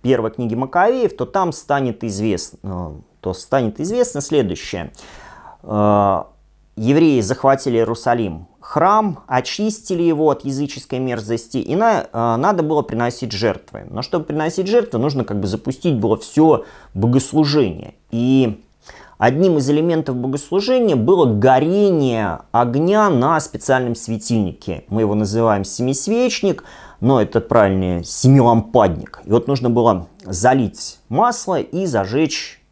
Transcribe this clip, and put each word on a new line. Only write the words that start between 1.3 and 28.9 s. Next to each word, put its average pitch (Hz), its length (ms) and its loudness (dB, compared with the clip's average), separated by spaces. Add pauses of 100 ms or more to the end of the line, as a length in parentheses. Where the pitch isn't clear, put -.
станет 135 540 -4
известно, 101 580 -4
э, 90 280 -8 (300)
то 92 140 -4
станет 120 460 -2
известно 196 400 -2
следующее. 98 720 -4 (720)
Э, 104 580 2 (540)
евреи 139 440 4
захватили 131 580 0
Иерусалим, 113 680 -2 (140)
храм, 202 640 0
очистили 170 800 -4
его 156 260 2
от 135 140 -4
языческой 139 560 -6
мерзости, 117 580 -4
и 127 160 -4
на-, 214 380 0
э, 117 240 0
надо 175 260 0
было 151 200 0
приносить 120 500 -4
жертвы. 101 580 -4
Но 107 120 -8
чтобы 156 240 -4
приносить 160 420 -4
жертвы, 208 320 0
нужно 139 240 -2
как 104 160 -6
бы 98 80 -4
запустить 131 480 -2
было 107 200 0
всё 151 480 2 (300)
богослужение. 127 1000 0 (180)
И 123 520 0 (540)
одним 151 400 2
из 131 100 0
элементов 156 480 0
богослужения 185 800 0
было 160 300 4
горение 131 1120 2 (140)
огня 160 580 2
на 151 300 2
специальном 127 540 -2
светильнике. 104 960 -4
Мы 110 140 0
его 104 120 0
называем 107 500 0
семисвечник, 202 1000 -2 (360)
но 127 200 4
это 110 220 0
правильнее 95 600 2
семилампадник. 117 1200 2